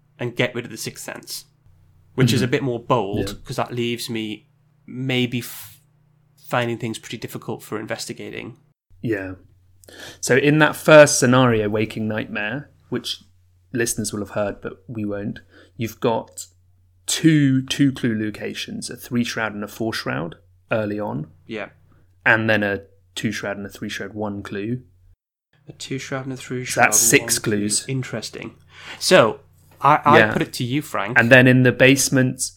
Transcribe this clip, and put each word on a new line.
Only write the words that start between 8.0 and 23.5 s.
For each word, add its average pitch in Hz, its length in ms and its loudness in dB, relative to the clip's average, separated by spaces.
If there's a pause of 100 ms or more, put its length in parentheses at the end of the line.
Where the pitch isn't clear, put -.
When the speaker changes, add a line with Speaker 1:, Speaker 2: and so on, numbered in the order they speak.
Speaker 2:
Yeah. 95 340 -6 (880)
So - 160 2
in 147 200 4
that 151 180 4
first 151 440 8
scenario, 120 500 4
Waking 110 380 -2
Nightmare, 110 640 -6 (180)
which - 320 -8 (540)
listeners 117 380 -2
will 107 80 -6
have 101 100 -10
heard, 101 300 -4
but - 260 -12
we 110 180 -8
won't. 101 340 -8 (380)
You've - 220 -8
got - 480 -4 (580)
two 143 600 2
two-clue 131 540 0
locations, 104 720 -10
a - 80 -12
three-shroud 117 560 -4
and 104 100 -8
a 104 40 -10
four-shroud 123 680 -6 (360)
early 104 280 -4
on. 117 280 -8 (180)
Speaker 1:
Yeah. 107 240 -10 (560)
Speaker 2:
And 110 240 4
then 107 140 2
a 101 180 -2 (320)
two-shroud 104 440 -6